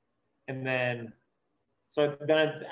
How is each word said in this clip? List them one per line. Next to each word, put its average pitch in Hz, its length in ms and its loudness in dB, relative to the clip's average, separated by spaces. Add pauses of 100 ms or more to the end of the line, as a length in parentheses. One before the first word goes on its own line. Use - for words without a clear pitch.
(480)
and 131 180 -6
then, 123 460 -2 (800)
so 147 260 2 (100)
then 156 460 2